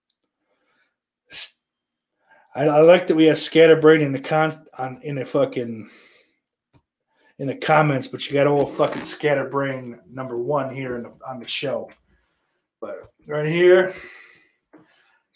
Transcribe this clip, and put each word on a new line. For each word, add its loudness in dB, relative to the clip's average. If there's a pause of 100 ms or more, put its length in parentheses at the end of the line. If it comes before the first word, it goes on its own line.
(1300)
s-, -12 (960)
I, -4
I 2
like 6
that 0
we 4
have 4
Scatterbrain 6
in -2
the -6
con-, -2 (140)
on, -10
in -8
a -8
fucking, -4 (1500)
in -8
the -6
comments, 0
but -12
you -10
got 2
old 0
fucking -4
Scatterbrain -4 (100)
number -10
one -4
here -8
in -10
the, -18 (140)
on -14
the -16
show. -8 (920)
But -16 (140)
right -6
here, 4 (1400)